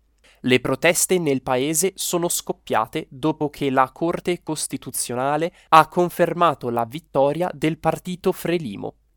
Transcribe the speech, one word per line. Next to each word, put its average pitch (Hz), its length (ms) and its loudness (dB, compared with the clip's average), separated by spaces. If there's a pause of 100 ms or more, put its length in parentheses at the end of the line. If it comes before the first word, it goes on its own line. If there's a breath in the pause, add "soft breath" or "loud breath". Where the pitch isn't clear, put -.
(420 soft breath)
Le 127 180 4
proteste 170 580 2
nel 139 240 0
paese 151 540 -2
sono 175 320 -2
scoppiate - 800 -4
dopo 147 400 -2
che 139 200 -2
la 131 200 4
Corte 170 540 -4
Costituzionale 143 1080 -4 (180 soft breath)
ha 160 180 8
confermato 170 840 0
la 117 140 0
vittoria 147 680 -2
del 160 260 -2
partito 175 520 -2
Frelimo 127 680 -4 (180)